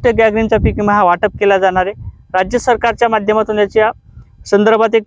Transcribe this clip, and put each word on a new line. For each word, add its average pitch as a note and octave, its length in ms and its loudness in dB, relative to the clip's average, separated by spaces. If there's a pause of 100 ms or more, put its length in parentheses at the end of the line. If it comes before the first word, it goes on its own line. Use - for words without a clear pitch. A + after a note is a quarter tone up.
टक्के A3+ 180 0
अग्रिमचा A3 340 0
पीक G3+ 200 0
विमा G#3 160 -2
हा G#3 120 2
वाटप F3+ 360 0
केला G3 180 2
जाणार F#3 280 0
आहे. G#3 160 -10 (320)
राज्य F#3+ 240 -2
सरकारच्या A#3 500 0
माध्यमातून G#3+ 500 -2
याच्या G#3+ 320 0 (560)
संदर्भात A3 480 2
एक A3 120 0